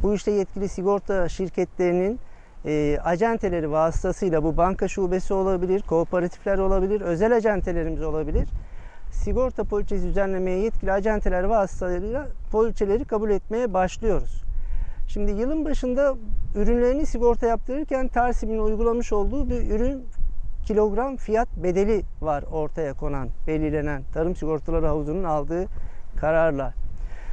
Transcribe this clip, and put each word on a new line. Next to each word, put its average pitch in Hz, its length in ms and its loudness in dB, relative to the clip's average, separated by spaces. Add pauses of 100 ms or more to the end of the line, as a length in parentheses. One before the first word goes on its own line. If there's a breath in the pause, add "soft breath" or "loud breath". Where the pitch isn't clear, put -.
Bu 202 120 2
işte 202 160 -2
yetkili 196 380 -2
sigorta 190 600 0
şirketlerinin, 180 920 -2 (460 soft breath)
e, 147 380 0
acenteleri 175 680 0
vasıtasıyla 160 720 0
bu 156 140 0
banka 185 300 2
şubesi 185 460 -2
olabilir, 190 480 0
kooperatifler 180 760 0
olabilir, 196 440 2
özel 190 340 2
acentelerimiz 170 680 0
olabilir. 151 460 0 (600 loud breath)
Sigorta 226 520 0
poliçesi 202 440 0
düzenlemeye 185 500 0
yetkili 196 340 0
acenteler 196 520 2
vasıtasıyla 196 840 0 (240)
poliçeleri 220 540 2
kabul 214 240 -2
etmeye 208 440 -2
başlıyoruz. 185 680 0 (640 loud breath)
Şimdi 208 240 2
yılın 269 340 0
başında 269 500 0 (400)
ürünlerini 240 500 4
sigorta 240 420 2
yaptırırken 262 600 0
Tarsim'in 233 520 0
uygulamış 226 540 2
olduğu 220 360 2
bir - 200 0
ürün 254 360 0 (600)
kilogram 214 520 0
fiyat 220 300 0 (160)
bedeli 196 380 2 (200)
var 143 300 -2
ortaya 156 420 -2
konan, 139 360 -2 (180)
belirlenen 147 560 0 (100)
Tarım 175 220 -2
Sigortaları 160 500 0
Havuzu'nun 151 380 0
aldığı 160 420 0 (540 loud breath)
kararla. 151 540 2 (600 loud breath)